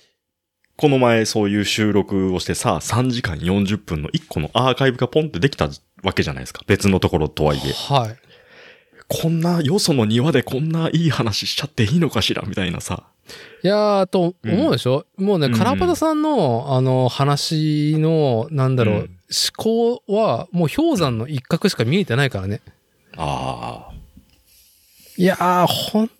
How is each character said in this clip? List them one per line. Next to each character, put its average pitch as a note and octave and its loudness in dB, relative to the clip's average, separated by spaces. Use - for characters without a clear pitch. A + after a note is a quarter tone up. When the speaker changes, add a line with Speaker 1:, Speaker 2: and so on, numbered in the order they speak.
Speaker 1:
こ D3+ 2
の C3+ 4
前 A#2 4
そ G#2+ 0
う G2+ 2
い G#2 2
う G2+ 0
収 G#2+ 0
録 F#2+ 0
を F2+ -2
し - -6
て F#2 -4
さ、 F2+ 0
三 B2+ -2
時 B2 -4
間 D#2 -4
四 G2 2
十 C3+ 0
分 D2+ -6
の D2 -6
一 - -4
個 - -6
の D2+ -4
ア B2+ 2
ー B2 0
カ C3+ 2
イ B2+ 4
ブ A#2+ -10
が B2+ 0
ポ D#3 0
ン D#3+ -4
っ - -10
て - -8
で C3+ 2
き - -10
た - 0
わ F#2 0
け - 2
じ - -4
ゃ - -6
な C2 -10
い - -12
で B1 -12
す - -16
か。 - -18
別 G2+ 2
の F#2+ 4
と F2 2
こ F2+ 0
ろ D2+ 0
と D#2 -2
は D2 2
い C#2 -2
え。 C2+ -4
Speaker 2:
は B2+ -2
い。 A#2+ -14
Speaker 1:
こ - -4
ん E3 0
な、 E3+ 0
よ D#3 0
そ F3 0
の B2+ 2
庭 A#2+ 2
で B2+ 2
こ - -6
ん D#3+ -2
な D#3+ 0
い E3 2
い D3+ 4
話 A2 -2
し - -6
ち - -4
ゃ D3 -6
っ - -16
て A#2 0
い A2+ 2
い F3+ 4
の D3+ 2
か A2 0
し - 0
ら - -4
み F#2+ -8
た F#2+ -2
い F2 -2
な - -8
さ。 - -8
Speaker 2:
い - -2
や G#3 2
ー、 - 0
と - 0
思 G3 2
う A#3+ 2
で B2+ 0
し - -6
ょ？ C3 0
Speaker 1:
う F#3+ -6
ん。 G3 0
Speaker 2:
も G3+ 4
う - 0
ね、 D3 2
Speaker 1:
う A#2+ 0
ん - 0
う A#2 2
ん。 - 2
Speaker 2:
カ - 2
ラ B3+ 2
パ F4+ 0
タ F4 2
さ D#4 0
ん D4+ 0
の、 D#3+ 0
あ C3 2
の、 B2+ 2
話 D3+ 0
の、 D3+ 2
な C3+ 0
ん C3 2
だ A#2+ 2
ろ G2+ 2
う、 - 2
Speaker 1:
う - -2
ん。 - -2
Speaker 2:
思 F2 -12
考 A#3 0
は、 G3 0
も F3 2
う - -2
氷 D#4+ 2
山 C3+ 0
の A#2 -6
一 D3 -4
角 - 0
し - 0
か A#2+ -2
見 C#3+ 0
え G3 0
て A#2 -2
な A#2+ 2
い C3 -2
か G2 -6
ら F#2 -8
ね。 G#2+ -6
Speaker 1:
あ B2+ -8
ー。 F3+ 0
Speaker 2:
い - 6
や F#3 4
ー、 F3+ 2
本 - -2